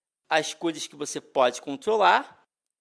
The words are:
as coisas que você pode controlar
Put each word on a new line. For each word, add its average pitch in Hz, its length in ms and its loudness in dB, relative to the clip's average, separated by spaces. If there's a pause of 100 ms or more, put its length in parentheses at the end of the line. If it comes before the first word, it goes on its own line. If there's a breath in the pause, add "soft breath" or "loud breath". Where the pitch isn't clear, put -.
(280)
as 156 260 0
coisas 165 320 -6
que - 100 -18
você 147 240 -10
pode 123 400 0
controlar 208 840 0 (340)